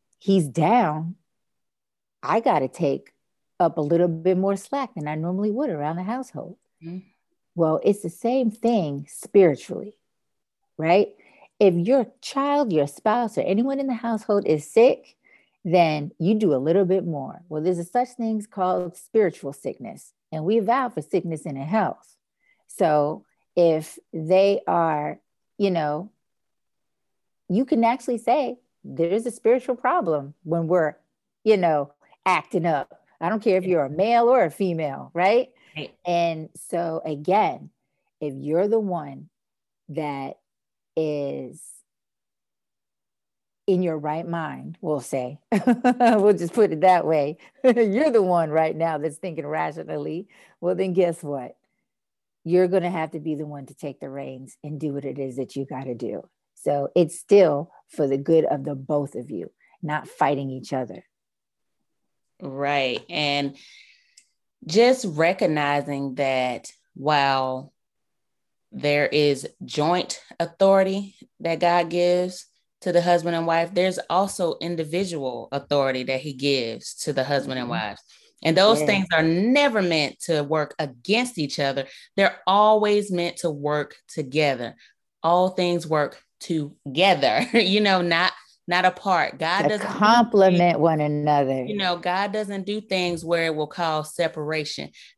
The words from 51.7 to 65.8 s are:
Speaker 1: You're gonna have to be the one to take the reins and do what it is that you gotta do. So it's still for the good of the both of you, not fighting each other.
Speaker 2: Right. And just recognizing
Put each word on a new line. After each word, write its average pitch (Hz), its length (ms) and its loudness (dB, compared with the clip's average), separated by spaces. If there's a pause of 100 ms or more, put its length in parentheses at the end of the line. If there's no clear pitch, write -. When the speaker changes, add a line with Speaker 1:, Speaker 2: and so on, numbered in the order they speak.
Speaker 1:
You're 180 240 4
gonna 175 220 0
have 160 220 -4
to 160 80 -10
be 151 160 -6
the 151 100 -8
one 143 200 -14
to 143 80 -20
take 139 260 -12
the 143 100 -12
reins 135 540 -14
and 147 160 -10
do 151 140 -6
what 139 100 -8
it 139 140 -8
is 135 180 -8
that 131 180 -8
you 135 100 -6
gotta 131 300 -10
do. 117 340 -8 (260)
So 143 420 -2
it's 165 220 2
still 170 520 4 (180)
for - 200 -2
the 135 100 0
good 156 260 4
of 139 200 -2
the 143 100 -6
both 139 400 -4
of 123 160 -12
you, 95 200 -10 (320)
not 151 260 -4
fighting 139 420 -2
each 131 220 -12
other. 131 320 -6 (1400)
Speaker 2:
Right. 139 680 -2
And 143 480 -2 (1080)
just 240 420 4
recognizing 147 1080 -2